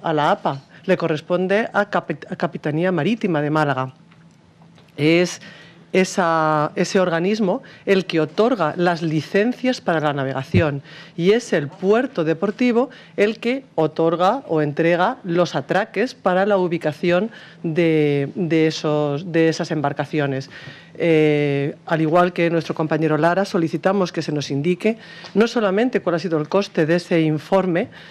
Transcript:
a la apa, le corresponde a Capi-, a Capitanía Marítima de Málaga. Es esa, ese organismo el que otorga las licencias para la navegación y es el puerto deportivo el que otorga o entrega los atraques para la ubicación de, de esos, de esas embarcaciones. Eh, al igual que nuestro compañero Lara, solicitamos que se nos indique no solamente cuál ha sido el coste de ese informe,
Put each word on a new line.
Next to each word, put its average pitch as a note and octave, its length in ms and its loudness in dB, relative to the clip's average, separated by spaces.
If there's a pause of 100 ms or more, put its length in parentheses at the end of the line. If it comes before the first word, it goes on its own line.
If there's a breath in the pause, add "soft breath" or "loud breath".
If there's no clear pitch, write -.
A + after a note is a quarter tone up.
a E3 100 -2
la D3+ 180 2
apa, C#3+ 300 -4 (220 loud breath)
le F#3 140 2
corresponde F3+ 720 -2
a G3+ 180 -2
Capi-, - 400 -4
a F3+ 60 -8
Capitanía E3 560 -2
Marítima F3+ 500 0
de D3 100 -2
Málaga. C#3 420 0 (1040)
Es E3 440 2 (520 loud breath)
esa, D#3+ 840 2
ese G3 240 0
organismo F#3 640 0 (220 loud breath)
el F#3+ 200 2
que E3 140 -2
otorga F3+ 560 0
las F3 260 0
licencias G3+ 760 -2
para E3 200 0
la D3 140 0
navegación C#3 680 -2 (340 loud breath)
y F3 160 2
es A#3 220 0
el D3 160 -2
puerto G3 540 0
deportivo G#3 680 0 (260 loud breath)
el G#3+ 240 0
que B3+ 240 -4 (120)
otorga E3 720 0
o D#3+ 140 0
entrega E3+ 640 0
los F3 320 0
atraques F#3+ 600 -2
para F#3 300 0
la G#3 120 2
ubicación F3 720 -2 (300 loud breath)
de, D3+ 720 2
de D#3+ 320 2
esos, D3+ 640 -2
de E3 180 4
esas D#3+ 220 -4
embarcaciones. C#3+ 760 -4 (460 loud breath)
Eh, D3 800 2 (120)
al D#3+ 140 0
igual F3 320 2
que E3+ 180 0
nuestro D#3+ 240 -2
compañero D#3 420 0
Lara, F3 280 2
solicitamos F#3 680 0
que E3 100 -6
se D3+ 100 -6
nos D3 200 -4
indique F3 460 -2 (360 loud breath)
no G#3+ 140 4
solamente A3 540 0
cuál F3 140 0
ha E3 40 -2
sido E3 180 -2
el D3+ 100 -2
coste F#3 380 0
de E3 120 2
ese E3+ 240 0
informe, D#3+ 640 0 (240 loud breath)